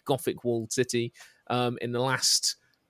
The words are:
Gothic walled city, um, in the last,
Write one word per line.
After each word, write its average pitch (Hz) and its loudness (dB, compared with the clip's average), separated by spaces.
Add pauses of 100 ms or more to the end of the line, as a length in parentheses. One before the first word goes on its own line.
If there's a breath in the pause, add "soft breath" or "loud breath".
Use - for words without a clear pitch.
Gothic - 0
walled 117 0
city, 120 0 (340 loud breath)
um, 123 0
in 120 -4
the 120 0
last, - 2 (320)